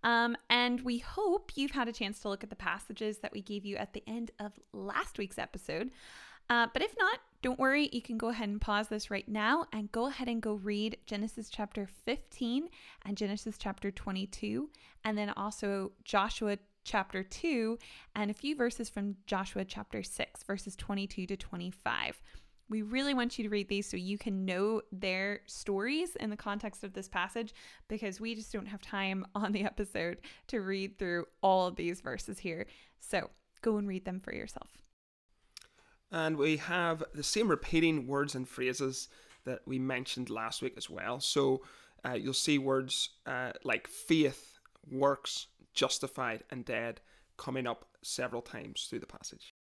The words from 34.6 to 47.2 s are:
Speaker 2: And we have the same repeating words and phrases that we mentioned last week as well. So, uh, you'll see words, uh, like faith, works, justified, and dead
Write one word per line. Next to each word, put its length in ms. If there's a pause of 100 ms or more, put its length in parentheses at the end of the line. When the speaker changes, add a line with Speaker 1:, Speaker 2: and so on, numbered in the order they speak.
Speaker 2:
And 260
we 200
have 460 (100)
the 100
same 260
repeating 580
words 260
and 140
phrases 600 (340)
that 220
we 120
mentioned 520
last 320
week 160
as 120
well. 300
So, 440 (420)
uh, 80
you'll 200
see 240
words, 520 (160)
uh, 260 (140)
like 240
faith, 680 (320)
works, 580 (260)
justified, 760
and 140
dead 380 (340)